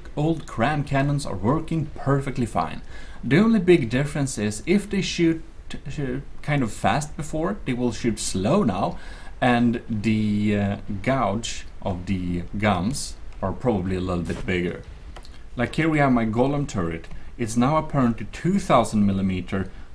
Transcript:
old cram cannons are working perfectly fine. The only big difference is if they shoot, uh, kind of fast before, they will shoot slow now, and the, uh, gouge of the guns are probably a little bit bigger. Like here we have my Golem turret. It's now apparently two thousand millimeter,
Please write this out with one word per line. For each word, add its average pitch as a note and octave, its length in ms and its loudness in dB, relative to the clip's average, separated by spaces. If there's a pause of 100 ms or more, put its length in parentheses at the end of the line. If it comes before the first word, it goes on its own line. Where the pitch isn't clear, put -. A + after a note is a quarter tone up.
(160)
old D3+ 300 0
cram C#3+ 380 0
cannons C#3 420 0
are F#2+ 80 -4
working D3 520 0 (100)
perfectly C3+ 500 0
fine. E2+ 360 -2 (420)
The B2 140 4
only A3+ 200 6
big E3+ 320 6
difference C#3 480 0
is G#2 260 -2
if G3+ 240 2
they G3 120 0
shoot, E3 420 2 (320)
uh, C3+ 460 -6 (220)
kind C#3+ 200 2
of G#2+ 100 -2
fast A#2 440 0
before, E3 480 -2
they C3+ 80 0
will B2 180 0
shoot A2 300 0
slow B2+ 420 2
now, A#2+ 340 0 (440)
and A#2+ 500 4
the, G#2 640 2
uh, G2+ 200 2 (260)
gouge A#2 640 0 (160)
of F2+ 240 -2
the F2+ 380 -2 (120)
guns G2+ 600 0 (260)
are F#2+ 80 0
probably F#2+ 460 0
a F2+ 40 -2
little F2+ 220 -2
bit E2 240 -4
bigger. F2+ 380 -2 (720)
Like A#2+ 180 -2
here D#3+ 140 0
we D#3 100 2
have C#3 140 6
my A#2 140 2
Golem C3 420 2
turret. E2 400 -4 (280)
It's A2+ 200 -4
now C3 200 4
apparently B2+ 540 0
two F#3+ 300 0
thousand A2 440 4
millimeter, F#2+ 640 0 (260)